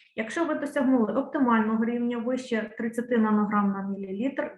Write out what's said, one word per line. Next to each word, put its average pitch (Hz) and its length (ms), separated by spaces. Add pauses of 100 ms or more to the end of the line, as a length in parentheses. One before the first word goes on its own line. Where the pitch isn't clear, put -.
(160)
Якщо 254 300
ви 302 100
досягнули 262 580
оптимального 226 720
рівня, 240 320
вище 233 600
тридцяти 233 400
нанограм 208 540
на 196 100
мілілітр, 196 760